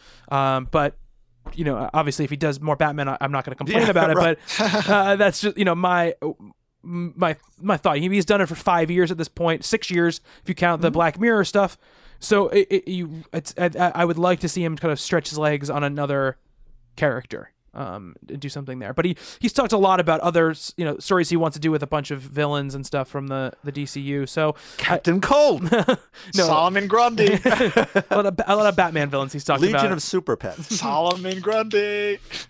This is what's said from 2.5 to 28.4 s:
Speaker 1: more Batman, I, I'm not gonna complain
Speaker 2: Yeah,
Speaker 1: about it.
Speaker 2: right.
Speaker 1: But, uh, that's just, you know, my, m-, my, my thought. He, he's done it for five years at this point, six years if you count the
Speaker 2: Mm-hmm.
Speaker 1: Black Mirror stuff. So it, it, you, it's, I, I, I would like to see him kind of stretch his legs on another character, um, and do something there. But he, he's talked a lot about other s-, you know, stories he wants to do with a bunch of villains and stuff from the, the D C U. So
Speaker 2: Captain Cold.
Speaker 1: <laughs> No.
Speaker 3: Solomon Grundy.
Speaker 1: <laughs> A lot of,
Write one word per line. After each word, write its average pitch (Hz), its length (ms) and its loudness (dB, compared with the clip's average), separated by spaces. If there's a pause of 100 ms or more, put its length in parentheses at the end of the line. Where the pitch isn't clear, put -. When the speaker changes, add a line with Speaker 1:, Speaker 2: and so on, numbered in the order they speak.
Speaker 1:
more 151 160 -2
Batman, 147 320 -2
I, 135 140 -4
I'm 139 100 -2
not 135 140 -4
gonna 131 100 -10
complain 220 280 -2
Speaker 2:
Yeah, 214 60 2
Speaker 1:
about 175 200 4
it. 156 80 2
Speaker 2:
right. 170 200 2 (200)
Speaker 1:
But, 208 320 0
uh, 202 260 4
that's 202 240 2
just, 202 160 -2
you 202 80 2
know, 175 100 4
my, 175 400 2 (720)
m-, 175 320 -8
my, 165 200 0 (240)
my 185 160 0
thought. 156 220 0
He, 170 100 0
he's 196 180 2
done 202 140 4
it 185 60 2
for 160 80 -10
five 170 360 0
years 175 200 2
at 185 80 -4
this 160 100 -6
point, 165 360 -2
six - 260 -2
years 170 300 2 (220)
if - 60 -6
you 180 60 -2
count 170 280 0
the 165 60 2
Speaker 2:
Mm-hmm. 156 60 0
Speaker 1:
Black 165 260 0
Mirror 220 240 4
stuff. 202 340 0 (400)
So 202 300 2
it, 196 220 4
it, 196 180 0
you, 165 440 -8
it's, 160 240 -8
I, 175 220 0
I, 175 180 2
I 175 80 2
would 170 140 0
like 180 220 2
to 175 80 -4
see 180 160 -4
him 160 120 -4
kind 160 160 -2
of 135 80 -4
stretch - 300 -2
his 151 80 -8
legs 151 320 0
on 147 140 -2
another 139 520 -2 (600)
character, - 560 -4 (220)
um, 98 420 -12 (120)
and 143 120 -12
do 143 80 -10
something 135 300 -10
there. 107 160 -10
But 165 100 0
he, 147 120 0 (240)
he's 247 120 0
talked 240 200 2
a 226 60 4
lot 190 220 6
about 160 200 2
other 165 320 4
s-, - 260 -12
you 175 80 -4
know, 143 120 -4
stories 180 300 2
he 175 80 2
wants 160 180 0
to 151 60 -10
do 160 100 0
with 151 120 0
a 147 40 -4
bunch 147 240 -4
of 139 100 -6
villains 139 540 -4
and 135 120 -10
stuff 139 220 -4
from 139 200 -8
the, 135 240 -6 (100)
the 143 100 -8
D 143 120 -8
C 143 160 -10
U. 139 260 -4
So 151 280 -2 (240)
Speaker 2:
Captain 175 420 0
Cold. 254 500 4
Speaker 1:
<laughs> - 640 0
No. 190 120 4
Speaker 3:
Solomon 180 420 2
Grundy. 220 380 4
Speaker 1:
<laughs> 202 180 2
A 220 680 2
lot 202 160 2
of, 190 200 -2